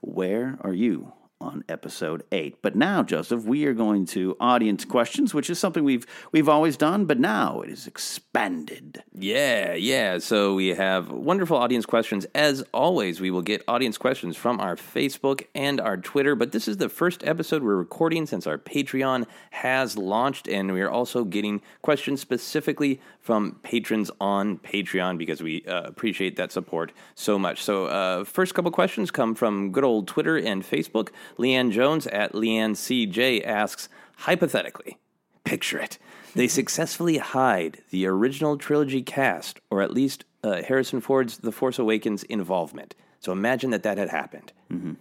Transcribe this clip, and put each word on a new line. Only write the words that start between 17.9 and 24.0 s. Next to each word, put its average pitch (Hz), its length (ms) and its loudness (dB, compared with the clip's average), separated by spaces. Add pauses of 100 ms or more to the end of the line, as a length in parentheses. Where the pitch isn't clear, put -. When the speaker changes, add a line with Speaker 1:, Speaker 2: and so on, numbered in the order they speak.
Speaker 2:
since 98 200 -6
our 76 100 -2
Patreon 135 680 -2 (240)
has 131 480 0
launched, 110 500 0
and 95 240 0
we 92 80 0
are 95 100 0
also 120 340 0
getting 104 360 -2 (220)
questions 139 380 0
specifically 143 800 -2 (200)
from 104 420 0
patrons 110 480 -2 (100)